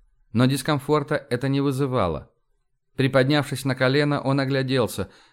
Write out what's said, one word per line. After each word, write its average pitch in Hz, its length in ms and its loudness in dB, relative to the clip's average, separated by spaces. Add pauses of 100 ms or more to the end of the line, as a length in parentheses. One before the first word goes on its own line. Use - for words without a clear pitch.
(340)
Но 120 120 4
дискомфорта 143 720 0
это 127 340 -4
не 139 120 0
вызывало. 127 680 -2 (640)
Приподнявшись 135 720 0
на 131 100 0
колено, 143 460 0
он 135 180 0
огляделся – 131 720 -2 (240)